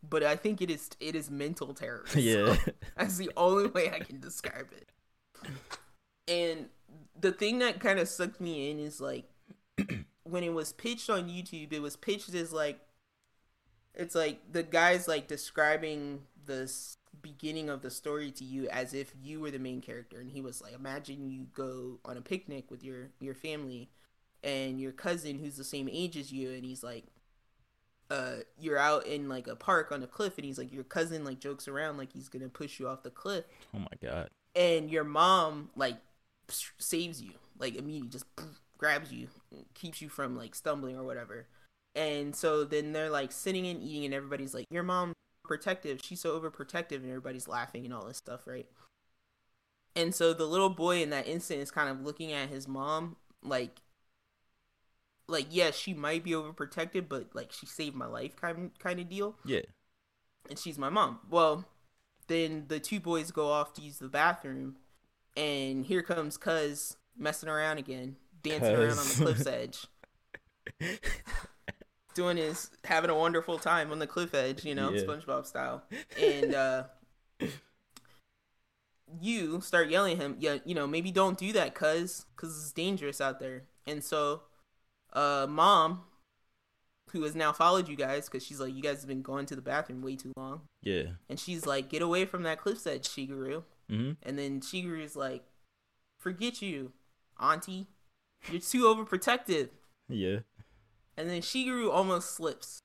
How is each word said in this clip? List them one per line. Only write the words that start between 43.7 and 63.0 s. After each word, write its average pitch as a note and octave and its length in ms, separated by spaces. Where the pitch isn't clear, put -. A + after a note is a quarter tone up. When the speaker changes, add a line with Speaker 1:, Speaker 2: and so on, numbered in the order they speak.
Speaker 1:
eating, D3 240
and C#3 80
everybody's C#3 400
like, B2 160
"Your E3+ 140
mom F3+ 300
protective, D#3 600
she's - 180
so E3 180
overprotective," D#3+ 580
and C3 120
everybody's C3 380
laughing A#2+ 380
and B2 80
all G#2+ 120
this A#2+ 120
stuff, - 300
right? B2 200
And E3+ 200
so E3 180
the D#3+ 120
little F#3 240
boy F3 320
in D3+ 80
that C#3 180
instant E3 320
is C#3 120
kind D3 180
of C3+ 160
looking D3+ 260
at C#3+ 180
his C3+ 180
mom D#3 480
like, B2+ 380
like, D3+ 220
"Yeah, E3 220
she - 220
might D#3 300
be F3 80
overprotective, D#3+ 760
but, C3 240
like, B2 180
she - 140
saved D3 300
my B2 100
life," A#2+ 300
kind, E3+ 440
kind F3+ 200
of F3 100
deal. G3+ 340
Speaker 2:
Yeah. B2 180
Speaker 1:
And C#3+ 100
she's D#3 180
my C#3 120
mom. D3+ 300
Well, E3 360
then D#3+ 400
the D#3 120
two G#3 200
boys E3 320